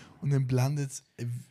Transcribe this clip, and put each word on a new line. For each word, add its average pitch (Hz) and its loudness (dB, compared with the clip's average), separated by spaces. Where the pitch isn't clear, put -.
und 139 2
dann 135 4
blendet 131 0
ein, 120 -4